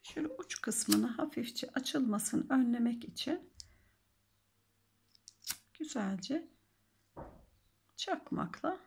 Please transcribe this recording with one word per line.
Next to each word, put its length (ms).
Şöyle 240
uç 340
kısmını 460
hafifçe 680
açılmasını 760
önlemek 540
için 500
güzelce 720
çakmakla 880